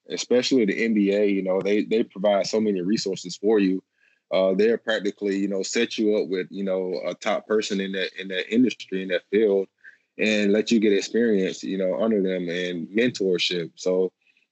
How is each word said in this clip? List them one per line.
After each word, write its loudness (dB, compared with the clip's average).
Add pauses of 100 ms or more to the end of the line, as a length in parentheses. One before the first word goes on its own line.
especially 2
the 0
N 0
B 4
A, 2
you 2
know, 0
they, 2
they 0
provide 0
so 0
many 0
resources -4
for 2
you. 2 (480)
Uh, 2
they're 2
practically, -2
you 0
know, -4
set -2
you 2
up 0
with, -4
you -8
know, -2
a -6
top -4
person 0
in -6
that, -4 (100)
in -10
that -6
industry, 0
in -8
that -2
field, 2 (520)
and 2
let 2
you 4
get 4
experience, 0
you -4
know, 0
under 2
them -2
and -6
mentorship. 0
So, -2 (400)